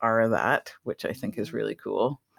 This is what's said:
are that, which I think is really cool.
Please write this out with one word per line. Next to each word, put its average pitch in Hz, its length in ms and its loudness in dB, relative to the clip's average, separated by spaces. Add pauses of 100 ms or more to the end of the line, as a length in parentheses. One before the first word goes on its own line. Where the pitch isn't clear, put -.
are 113 280 4
that, 113 440 0 (100)
which - 220 -8
I - 80 -2
think - 240 -8
is 110 160 -4
really 107 220 -2
cool. 104 440 -2 (200)